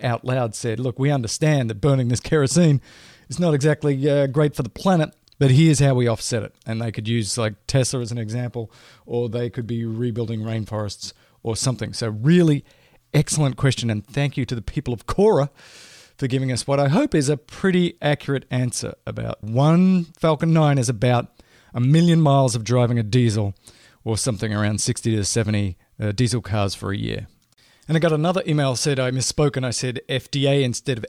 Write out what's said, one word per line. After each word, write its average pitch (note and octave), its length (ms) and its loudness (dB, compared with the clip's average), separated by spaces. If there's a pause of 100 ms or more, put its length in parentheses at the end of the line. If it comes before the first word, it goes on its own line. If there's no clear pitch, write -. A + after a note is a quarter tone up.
out A#2+ 200 -2
loud, B2+ 300 -2
said, A2+ 240 -4
"Look, B2+ 180 -4
we C3+ 140 0
understand C#3 580 0
that G#2 120 -8
burning C3+ 260 2
this A#2+ 140 0
kerosene D3+ 600 4 (480)
is C#3+ 120 -8
not E3+ 140 2
exactly, C#3+ 540 2
uh, C#3+ 200 2
great D3 260 0
for D3 80 -4
the A#2+ 60 -6
planet, F3 420 0 (300)
but C#3 100 6
here's D3+ 300 6
how C#3 140 4
we B2 120 2
offset A2+ 380 -2
it." G#2 100 -16 (100)
And A2+ 160 -6
they A#2 120 -4
could A2 160 -8
use, A2+ 280 -2
like, G#2+ 180 -2 (120)
Tesla C3 340 0
as A#2+ 120 -8
an A#2+ 60 -6
example, A#2 520 -6 (340)
or A#2+ 240 -4
they A#2+ 220 -4
could A#2+ 160 -8
be A#2 180 -4
rebuilding A2+ 580 -4
rainforests G#2+ 720 -6 (300)
or A2+ 140 -4
something. A2+ 360 -4
So A#2 160 -6
really D3 560 2 (480)
excellent D3 440 0
question, A#2+ 340 0
and G#2+ 160 -4
thank C#3+ 300 -4
you C3 80 -2
to B2+ 100 -6
the A2 80 -8
people B2+ 320 -6
of - 120 -12
Quora F3+ 420 2 (680)
for C#3 100 -4
giving C3 240 -2
us A#2 160 -4
what C#3 140 0
I C#3+ 80 2
hope B3 260 2
is C#3+ 140 2
a D3 80 0
pretty F3+ 640 0
accurate C#3+ 480 -2
answer B2 440 -4 (120)
about A2+ 340 -8
one E3 640 2 (120)
Falcon D#3+ 340 0
nine D3+ 240 4
is B2 120 0
about B2 400 0 (440)
a - 60 -6
million D#3+ 420 4
miles C#3 360 4
of A2 80 -6
driving B2 340 2
a A2 60 -2
diesel G#2 500 0 (480)
or A2 160 -4
something A2 340 -4
around G#2 280 0
sixty A#2 340 -2
to G#2 80 0
seventy, G2+ 540 -2 (240)
uh, G#2+ 100 -2
diesel A2+ 300 0
cars G2+ 340 -2
for G2 160 -8
a G2 60 -4
year. A2 320 -6 (580)
And D#3 100 0
I D#3+ 40 2
got E3 120 2
another E3+ 360 0
email C#3+ 260 0
said C3+ 240 -2
I B2+ 140 -2
misspoke C#3 440 -2
and B2+ 80 -4
I B2 60 -4
said A#2+ 380 -6
F C3 200 -4
D C#3 200 0
A C#3 160 2
instead B2 340 -4
of - 100 -10